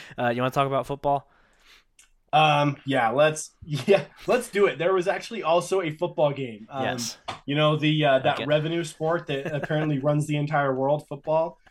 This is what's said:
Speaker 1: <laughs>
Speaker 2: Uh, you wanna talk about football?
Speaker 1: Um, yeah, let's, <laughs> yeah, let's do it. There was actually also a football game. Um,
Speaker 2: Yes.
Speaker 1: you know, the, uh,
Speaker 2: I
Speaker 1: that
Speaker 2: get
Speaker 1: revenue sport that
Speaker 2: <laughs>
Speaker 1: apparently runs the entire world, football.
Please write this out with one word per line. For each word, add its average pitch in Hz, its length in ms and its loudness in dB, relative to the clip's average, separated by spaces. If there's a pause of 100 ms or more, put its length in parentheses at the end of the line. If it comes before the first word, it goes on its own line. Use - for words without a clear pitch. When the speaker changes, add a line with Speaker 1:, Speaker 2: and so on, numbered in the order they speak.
Speaker 1:
<laughs> - 160 -20
Speaker 2:
Uh, 123 120 0
you 120 120 0
wanna 131 100 0
talk 139 140 0
about 135 220 -2
football? 139 420 -2 (1040)
Speaker 1:
Um, 147 520 4
yeah, 131 260 2
let's, 156 460 2
<laughs> - 60 -20
yeah, 147 420 2 (220)
let's 240 220 0
do 202 160 2
it. 135 140 0
There 180 140 2
was 185 140 0
actually 185 360 -4
also 170 380 2
a 165 100 -2
football 156 420 0
game. 113 360 -10
Um, 135 140 -6
Speaker 2:
Yes. 113 340 -4 (280)
Speaker 1:
you 143 100 -2
know, 151 200 4
the, 151 300 2
uh, 135 100 6
Speaker 2:
I 131 40 6
Speaker 1:
that 135 200 0
Speaker 2:
get 113 80 -4
Speaker 1:
revenue 160 360 0
sport 160 440 -4
that 139 180 -4
Speaker 2:
<laughs> 160 100 -8
Speaker 1:
apparently 151 440 -2
runs 147 260 0
the 151 120 -2
entire 143 360 0
world, 139 340 -2
football. 160 520 -4 (120)